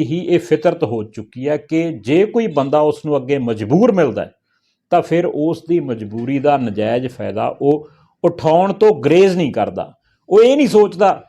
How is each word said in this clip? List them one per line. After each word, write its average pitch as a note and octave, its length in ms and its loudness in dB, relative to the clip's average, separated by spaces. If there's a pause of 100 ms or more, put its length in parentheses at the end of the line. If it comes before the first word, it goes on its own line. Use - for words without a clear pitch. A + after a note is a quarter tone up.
ਹੀ D#3 140 -4
ਇਹ F3 200 0
ਫਿਤਰਤ D#3+ 440 -2
ਹੋ A2+ 200 -4
ਚੁੱਕੀ A2+ 460 -12
ਹੈ D3+ 80 -2
ਕਿ E3 340 -4
ਜੇ C#3+ 340 0
ਕੋਈ A3 220 -2
ਬੰਦਾ C#3+ 340 0
ਉਸ D3+ 240 -2
ਨੂੰ D3 120 -2
ਅੱਗੇ C3+ 200 -2
ਮਜਬੂਰ A#2+ 540 0
ਮਿਲਦਾ B2 340 0
ਹੈ, - 60 -18 (600)
ਤਾਂ F3 100 2
ਫਿਰ E3+ 240 -2
ਉਸ D#3 440 -4
ਦੀ E3+ 100 2
ਮਜਬੂਰੀ A#2 600 -6
ਦਾ C#3+ 180 2
ਨਜਾਇਜ਼ A#2 500 -2
ਫਾਇਦਾ G#2 400 -6 (140)
ਉਹ D3 280 0 (340)
ਉਠਾਉਣ F3+ 500 2
ਤੋਂ G#3+ 180 4 (100)
ਗਰੇਜ਼ F3 360 4
ਨਹੀਂ D#3 160 -2
ਕਰਦਾ। F#2+ 380 -4 (380)
ਉਹ G#3+ 140 6
ਇਹ C4 140 4
ਨਹੀਂ C#4+ 100 2
ਸੋਚਦਾ F#3+ 440 2 (180)